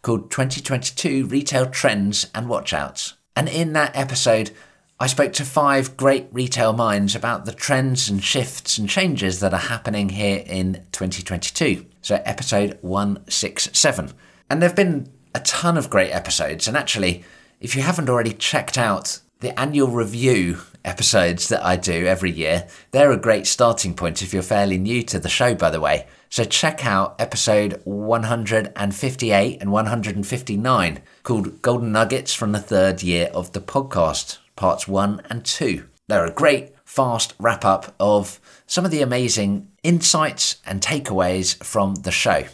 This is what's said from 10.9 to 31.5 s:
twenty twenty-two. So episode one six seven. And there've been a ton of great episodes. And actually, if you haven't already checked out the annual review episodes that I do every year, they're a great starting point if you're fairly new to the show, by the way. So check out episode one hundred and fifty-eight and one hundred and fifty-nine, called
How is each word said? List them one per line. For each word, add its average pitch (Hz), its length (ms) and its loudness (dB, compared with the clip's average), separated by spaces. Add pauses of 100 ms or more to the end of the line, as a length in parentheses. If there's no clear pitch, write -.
twenty 92 300 -6
twenty-two. 92 640 -2 (160)
So - 240 0
episode 101 560 -2
one 98 480 -2
six - 440 -4
seven. 95 380 2 (380)
And 147 100 0
there've 175 160 4
been 170 360 2 (240)
a - 60 -2
ton 170 360 0
of - 140 -2
great 92 200 4
episodes. 80 560 -2
And 110 80 -4
actually, 92 480 0 (380)
if 120 140 -4
you 135 80 0
haven't 160 260 0
already 117 240 2
checked - 440 -2
out 110 420 -2 (200)
the 123 200 -6
annual 139 300 2
review 113 720 2 (220)
episodes 87 680 2
that - 140 0
I 90 120 2
do 87 320 0
every 92 240 2
year, 82 360 -2 (220)
they're 139 220 6
a 113 60 4
great 107 280 2
starting 113 480 2
point 85 300 -4
if 90 100 -6
you're 92 80 2
fairly 98 380 2
new 117 240 -2
to 101 160 -4
the 85 100 -4
show, - 240 2
by 85 160 2
the 80 120 0
way. 76 260 0 (220)
So - 140 -2
check 156 420 0
out 98 340 2
episode 104 640 0
one 107 400 -2
hundred 110 520 0
and 101 200 -2
fifty-eight 110 680 0
and 98 100 -2
one 107 140 2
hundred 107 300 -2
and 101 100 -2
fifty-nine, 104 760 0 (220)
called 107 380 -2